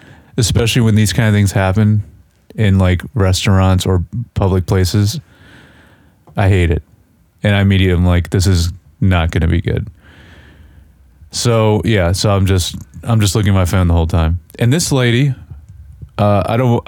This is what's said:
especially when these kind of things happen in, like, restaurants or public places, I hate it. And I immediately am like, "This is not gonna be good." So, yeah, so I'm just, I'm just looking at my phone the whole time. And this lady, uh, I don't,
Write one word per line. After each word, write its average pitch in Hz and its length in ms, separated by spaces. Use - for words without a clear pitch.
especially 117 460
when 110 120
these 107 180
kind 113 160
of 104 60
things 101 180
happen 104 500
in, 98 240
like, 90 240
restaurants 95 720
or 92 180
public 92 320
places, 101 540
I 101 120
hate 90 220
it. 73 120
And 104 120
I 101 60
immediately 95 360
am 87 100
like, 87 240
"This 92 160
is 85 260
not 87 300
gonna 82 180
be 85 120
good." - 260
So, 110 540
yeah, 90 280
so 104 180
I'm 98 160
just, 92 300
I'm 113 180
just 104 140
looking 104 160
at 98 40
my 95 100
phone 90 240
the 85 60
whole 82 120
time. 82 320
And 120 140
this 170 200
lady, 127 420
uh, 104 300
I 113 100
don't, 120 320